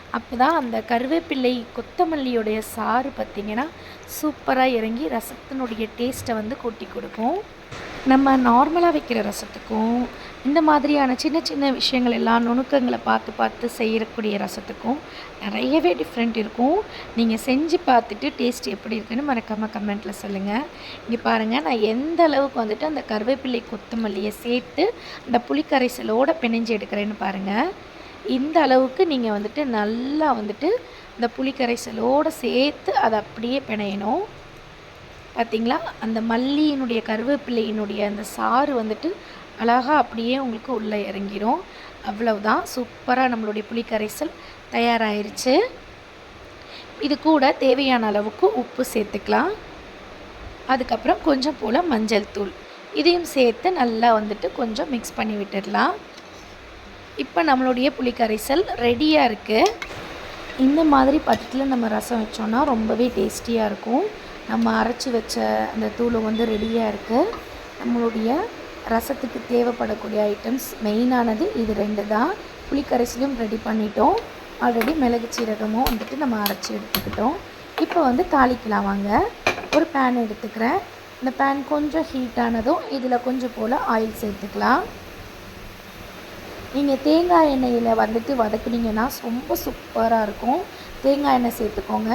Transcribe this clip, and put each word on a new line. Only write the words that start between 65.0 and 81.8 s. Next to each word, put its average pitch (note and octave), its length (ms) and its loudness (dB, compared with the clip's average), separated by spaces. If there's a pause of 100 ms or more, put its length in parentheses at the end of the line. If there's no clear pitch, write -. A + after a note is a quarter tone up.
வச்ச A3+ 220 -2 (380)
அந்த A3 140 -2 (100)
தூளும் A#3 300 2
வந்து A3 240 0
ரெடியா A3+ 400 0
இருக்கு. A3 280 0 (600)
நம்மளுடைய A#3 560 0 (580)
ரசத்துக்கு A#3+ 460 -2 (120)
தேவைப்படக்கூடிய A3+ 680 0 (120)
ஐட்டம்ஸ் A3+ 360 -4 (180)
மெயினானது A#3 600 2 (160)
இது A3 180 0
ரெண்டு G#3 320 0
தான். A#3+ 200 2 (360)
புளிக்கரைசலும் C4 640 0 (100)
ரெடி G#3+ 240 -2
பண்ணிட்டோம். A3 500 2 (480)
already A#3 280 2 (100)
மிளகு A#3 320 2
சீரகமும் A3 560 0
வந்துட்டு A3 320 -4
நம்ம A3+ 200 0
அரைச்சு G3+ 340 -4
எடுத்துக்கிட்டோம். G#3+ 600 -4 (480)
இப்போ F4 140 0 (100)
வந்து C4+ 160 2 (100)
தாளிக்கலாம் A3+ 540 2
வாங்க. G3+ 200 0 (680)
ஒரு D#4+ 180 4
பேன் B3 300 2
எடுத்துக்கிறேன். A3 520 -2 (440)
இந்த B3+ 180 -2
பேன் C#4 240 2 (100)
கொஞ்சம் D4+ 380 0